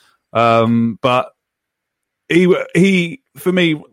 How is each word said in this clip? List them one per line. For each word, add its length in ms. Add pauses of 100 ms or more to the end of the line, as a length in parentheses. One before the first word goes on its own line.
(340)
Um, 680
but 300 (960)
he, 260 (200)
he, 480 (120)
for 160
me, 300 (100)